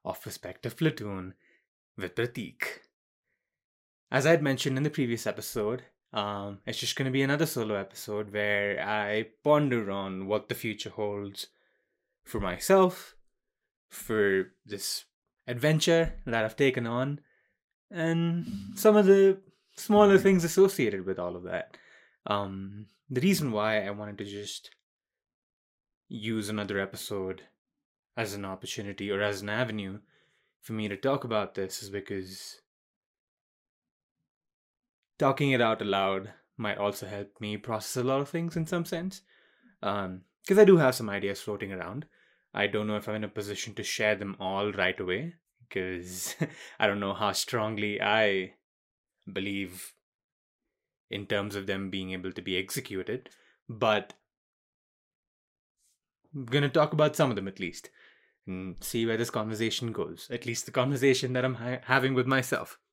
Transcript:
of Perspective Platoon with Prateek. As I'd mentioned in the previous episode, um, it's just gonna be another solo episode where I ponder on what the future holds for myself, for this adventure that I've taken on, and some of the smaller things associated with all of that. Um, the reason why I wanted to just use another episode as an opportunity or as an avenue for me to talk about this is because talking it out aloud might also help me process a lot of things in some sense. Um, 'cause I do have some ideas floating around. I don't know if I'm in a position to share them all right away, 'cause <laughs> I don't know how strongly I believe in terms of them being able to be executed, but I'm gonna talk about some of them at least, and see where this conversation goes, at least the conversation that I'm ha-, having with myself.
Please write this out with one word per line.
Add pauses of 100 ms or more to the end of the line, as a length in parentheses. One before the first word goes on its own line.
of
Perspective
Platoon (640)
with
Prateek. (1300)
As
I'd
mentioned
in
the
previous
episode, (300)
um,
it's
just
gonna
be
another
solo
episode
where
I (160)
ponder
on
what
the
future
holds (760)
for
myself, (720)
for (120)
this (420)
adventure (120)
that
I've
taken
on, (720)
and (300)
some
of
the (340)
smaller
things
associated
with
all
of
that. (500)
Um, (220)
the
reason
why
I
wanted
to
just (1400)
use
another
episode (760)
as
an
opportunity
or
as
an
avenue (600)
for
me
to
talk
about
this
is
because (2500)
talking
it
out
aloud (240)
might
also
help
me
process
a
lot
of
things
in
some
sense. (600)
Um, (240)
'cause
I
do
have
some
ideas
floating
around. (460)
I
don't
know
if
I'm
in
a
position
to
share
them
all
right
away, (340)
'cause (220)
<laughs>
I
don't
know
how
strongly
I (760)
believe (1120)
in
terms
of
them
being
able
to
be
executed, (400)
but (2250)
I'm
gonna
talk
about
some
of
them
at
least, (580)
and
see
where
this
conversation
goes,
at
least
the
conversation
that
I'm
ha-,
having
with
myself. (140)